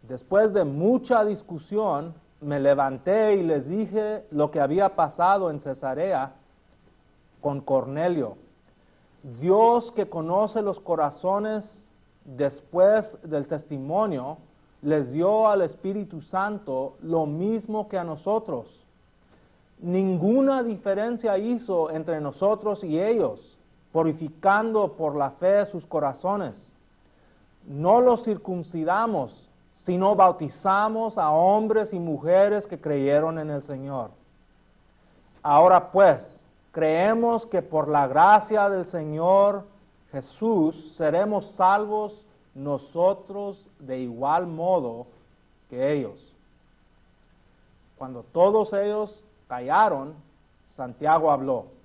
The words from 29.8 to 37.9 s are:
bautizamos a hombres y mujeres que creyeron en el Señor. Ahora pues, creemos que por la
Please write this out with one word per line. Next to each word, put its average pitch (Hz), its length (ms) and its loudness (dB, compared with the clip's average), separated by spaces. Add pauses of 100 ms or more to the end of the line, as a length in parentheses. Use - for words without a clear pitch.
bautizamos 196 1000 2
a 160 140 0
hombres 208 640 2
y 180 40 -6
mujeres 180 680 2
que 165 120 -12
creyeron 147 600 0
en 151 120 -8
el 143 120 -6
Señor. 135 480 -10 (1300)
Ahora 170 480 6
pues, 180 540 4 (280)
creemos 220 760 0
que 185 160 -4
por 151 260 -2
la 147 180 2